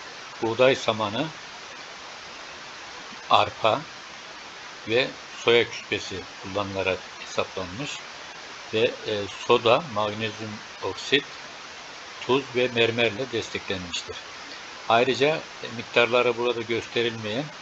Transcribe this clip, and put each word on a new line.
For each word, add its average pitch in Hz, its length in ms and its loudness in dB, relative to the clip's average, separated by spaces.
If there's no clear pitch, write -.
buğday 123 320 6
samanı, 110 520 0
arpa 107 500 6
ve 127 200 4
soya 117 260 6
küspesi - 500 -4
kullanılarak 95 560 0
hesaplanmış 95 720 -4
ve, 113 160 4
e, 110 80 0
soda, 120 360 6
magnezyum 107 560 -2
oksit, 117 420 0
tuz 131 160 6
ve 123 120 4
mermerle 117 640 2
desteklenmiştir. 95 840 -4
Ayrıca, 123 400 6
e, 113 40 -8
miktarları 120 600 4
burada 120 240 2
gösterilmeyen 113 840 0